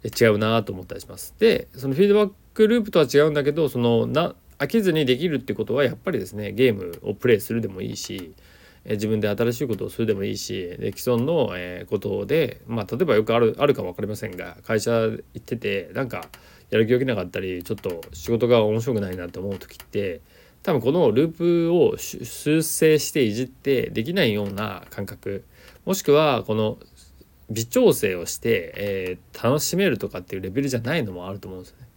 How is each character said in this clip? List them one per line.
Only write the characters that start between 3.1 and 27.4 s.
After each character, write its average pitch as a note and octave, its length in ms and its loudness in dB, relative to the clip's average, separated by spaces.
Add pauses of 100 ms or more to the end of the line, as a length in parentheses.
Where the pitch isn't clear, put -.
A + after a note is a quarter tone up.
違 C#3 160 6
う D#3 40 2
ん - 20 -4
だ D3 100 0
け D3 80 2
ど、 D3 180 0
そ B2 100 -2
の、 A#2 260 4
な-、 C#3+ 300 0 (240)
飽 C#3+ 80 -2
き A3+ 140 2
ず F#3 120 2
に D#3 120 2
で B2 120 4
き E3+ 100 -2
る D3 100 0
っ - 20 -2
て - 140 -6
こ G#2 120 -4
と A2+ 80 -4
は、 C#3+ 100 2
や E3 100 0
っ - 40 -10
ぱ - 140 -6
り B2 80 -2
で F#2+ 60 -6
す - 80 -16
ね、 G#2 180 -8
ゲ B2 180 4
ー A2 40 2
ム F#2+ 280 -8
を G#2 120 -4
プ B2 140 -2
レ A2+ 100 6
イ - 20 -2
す - 140 -8
る - 80 -2
で G#2+ 60 -6
も F#2+ 140 -10
い A2 100 -8
い G#2+ 60 -10
し、 F#2+ 360 -12 (520)
え、 A2 100 -4
自 G#2 120 -2
分 G#2+ 140 2
で G#2 80 0
新 A#2 240 0
し - 80 -6
い G2+ 60 -2
こ G2+ 100 -2
と G2+ 80 -6
を G2+ 40 -8
す - 100 -10
る A2+ 60 2
で G#2+ 80 0
も G2 120 -2
い G#2 60 -4
い G2+ 60 -6
し、 - 160 -8 (240)
で、 G2 180 -6
既 - 140 -4
存 A#2+ 140 2
の、 C#3 320 0
え F2+ 320 -10
ー、 - 20 -20
こ G#2 100 -2
と G2+ 260 -4
で、 C#3+ 420 0
ま A2+ 160 -4
あ、 A2+ 120 -6
例 C3+ 60 -2
え F#3 40 2
ば B2+ 100 2
よ G#2+ 80 4
く A2+ 100 0
あ A#2 60 4
る、 A2+ 180 4
あ C#3 80 2
る C#3 80 4
か G#2 80 -2
分 F2+ 120 -6
か - 80 -10
り G2+ 60 -4
ま G#2+ 80 -6
せ A2 120 -10
ん F2+ 80 -12
が、 F2 280 -14
会 A2 180 0
社 A#2+ 100 -2
行 A2+ 300 0 (180)
っ - 20 -14
て - 140 -8
て、 G2 380 -6
な B2+ 100 -4
ん A#2+ 60 -6
か、 F2+ 200 -10 (400)
や G#2+ 100 4
る A2+ 60 6
気 A#2 80 2
起 B2 60 4
き - 60 0
な A#2+ 100 0
か F#2 80 -2
っ F2+ 40 -6
た F2+ 120 -6
り、 F2+ 240 -6
ち - 80 -10
ょ G#2+ 40 -2
っ - 40 -18
と F2 220 -6 (100)
仕 - 200 -6
事 A#2 160 2
が A#2 160 6
面 A2 180 2
白 A#2 140 -2
く G#2 60 0
な F#2 100 -6
い F2+ 40 -6
な F2 120 -8
っ - 20 -10
て F2+ 100 -12
思 G2 100 -6
う F#2+ 80 -6
時 - 180 -18
っ - 100 -20
て、 G2 360 -6 (420)
多 F3+ 100 0
分 C#3 80 2
こ C3 100 2
の D3+ 200 4
ル D3+ 200 2
ー E3+ 380 2
プ E3+ 40 2
を D#3 240 4
し-、 - 280 -10
修 D#3 360 0
正 D#3 380 4
し - 120 -4
て C#3 120 2
い G#2 100 2
じ A#2+ 100 -4
っ - 40 -4
て C3 420 -2
で A2 140 -4
き E3+ 100 -4
な F#3+ 100 2
い A2 100 2
よ G#2 120 -2
う G2 60 -6
な G2+ 380 -8
感 G2+ 160 -10
覚、 G2 380 -10 (420)
も E3+ 80 -2
し - 100 -4
く C#3+ 100 4
は C#3+ 300 4
こ A2 120 -2
の A2 220 0 (720)